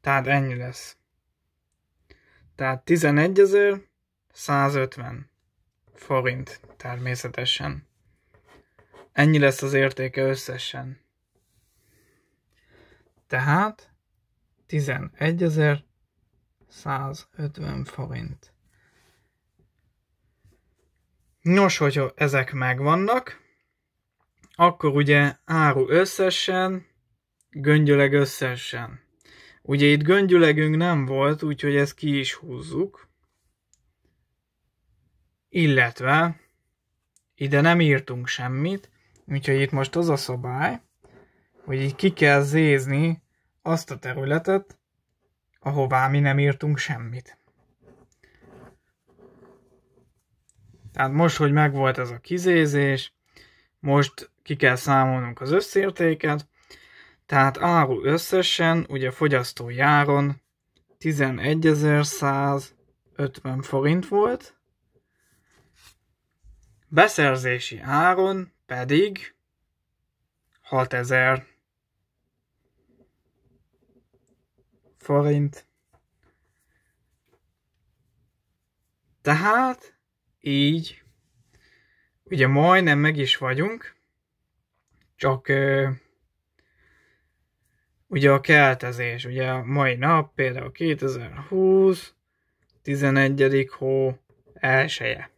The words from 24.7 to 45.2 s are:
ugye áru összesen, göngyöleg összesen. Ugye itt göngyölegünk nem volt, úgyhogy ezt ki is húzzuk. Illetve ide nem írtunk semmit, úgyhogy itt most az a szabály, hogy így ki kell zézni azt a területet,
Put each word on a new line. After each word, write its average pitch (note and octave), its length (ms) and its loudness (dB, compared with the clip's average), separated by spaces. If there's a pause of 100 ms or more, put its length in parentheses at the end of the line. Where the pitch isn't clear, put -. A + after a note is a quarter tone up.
ugye C#3+ 400 4 (100)
áru C#3+ 440 2
összesen, F#3 960 0 (640)
göngyöleg C#3+ 640 2
összesen. B2+ 920 -4 (640)
Ugye C#3+ 160 2
itt D3 160 6
göngyölegünk D#3+ 760 4
nem E3 300 0
volt, C#3 380 0
úgyhogy C#3+ 320 -4
ezt C#3+ 180 0
ki C#3+ 260 -4
is C3 140 -6
húzzuk. D#3 760 -10 (2500)
Illetve C#3+ 880 0 (960)
ide C#3+ 260 0
nem E3+ 200 4
írtunk C3+ 460 0
semmit, C#3 600 -6 (360)
úgyhogy C#3 340 -2
itt C#3 120 -2
most C3+ 240 -4
az E3+ 140 0
a D3 60 2
szabály, C3 640 -6 (840)
hogy C3+ 160 -4
így C3+ 140 -4
ki F#3+ 180 0
kell C#3+ 280 4
zézni D3 840 0 (380)
azt E3 300 -4
a B2+ 80 -12
területet, D3 800 -2 (840)